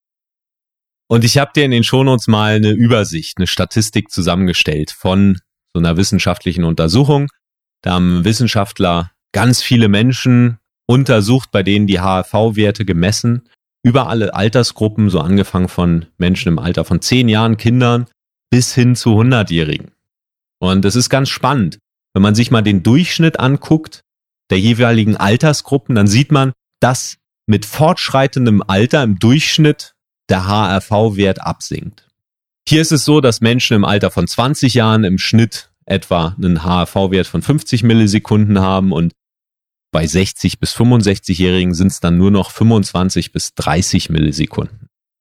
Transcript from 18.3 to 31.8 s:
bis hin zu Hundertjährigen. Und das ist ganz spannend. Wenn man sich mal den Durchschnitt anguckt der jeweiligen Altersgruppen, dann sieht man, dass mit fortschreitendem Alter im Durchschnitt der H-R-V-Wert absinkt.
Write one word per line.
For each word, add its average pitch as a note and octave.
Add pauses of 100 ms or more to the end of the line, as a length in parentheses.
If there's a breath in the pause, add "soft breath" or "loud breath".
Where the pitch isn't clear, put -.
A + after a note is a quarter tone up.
bis B2
hin B2
zu A#2
Hundertjährigen. F2+ (680)
Und F#2
das G2+
ist B2
ganz C3+
spannend. B2+ (340)
Wenn F#2+
man G#2
sich A#2
mal A#2
den G2+
Durchschnitt D#3+
anguckt - (480)
der F#2+
jeweiligen A2+
Altersgruppen, C3
dann G2+
sieht A2+
man, C3+ (260)
dass - (300)
mit G#2
fortschreitendem C3+
Alter A#2
im G#2+
Durchschnitt D3+ (360)
der F#2
H-R-V-Wert G2+
absinkt. - (600)